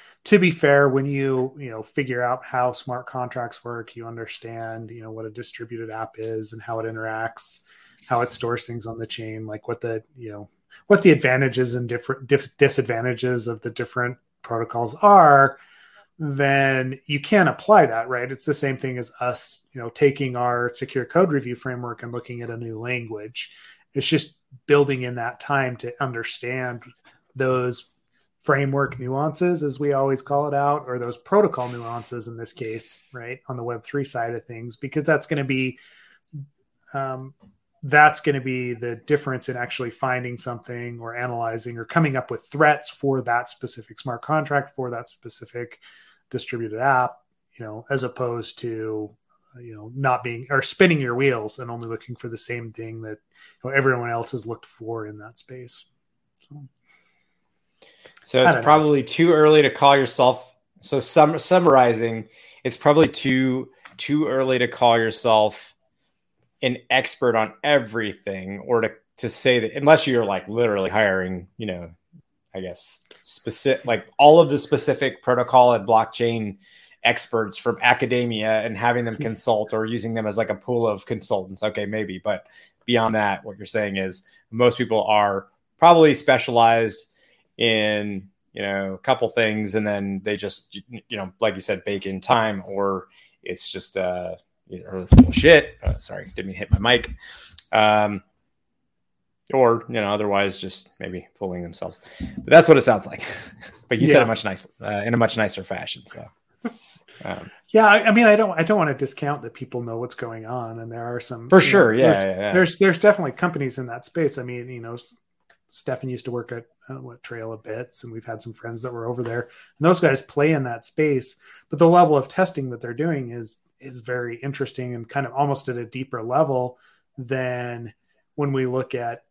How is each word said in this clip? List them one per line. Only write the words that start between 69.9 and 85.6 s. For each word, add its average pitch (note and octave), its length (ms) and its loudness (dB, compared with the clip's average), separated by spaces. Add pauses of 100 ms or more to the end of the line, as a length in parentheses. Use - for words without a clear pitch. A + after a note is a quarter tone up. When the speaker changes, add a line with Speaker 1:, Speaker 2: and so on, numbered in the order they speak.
Speaker 2:
you're, A#2+ 180 2
like, G2 240 -4
literally G#2 420 0
hiring, F#2 640 0
you A2+ 100 -10
know, F2 240 -10 (640)
I F#2+ 60 -12
guess, - 460 -12 (160)
specific, - 640 -4
like, A2+ 220 -2 (120)
all D3+ 220 8
of D3+ 100 4
the D3 80 0
specific C#3 640 -2
protocol B2 500 4
and G2+ 160 -2
blockchain A2+ 720 0 (440)
experts A2+ 560 -2
from A#2 240 -4
academia A#2+ 760 2
and A2 160 -6
having A#2+ 280 0
them A2+ 120 -6
Speaker 1:
<laughs> - 40 -8
Speaker 2:
consult A2 520 -2
or A2 140 -2
using A2+ 280 -6
them A2 120 -4
as, G2+ 100 -4
like, G#2+ 140 -2
a G#2 40 -4
pool A#2 320 -2
of G2+ 200 -4
consultants. G2 580 -6
Okay, G#2+ 220 -4
maybe. G2+ 360 -8
But G2+ 240 -6 (400)
beyond A2+ 300 2
that, G2+ 280 0
what G2+ 120 -14
you're F#2+ 100 -16
saying G#2 300 -4
is F#2+ 260 -6 (300)
most A#2+ 260 4
people A2 260 0
are G#2 440 2 (300)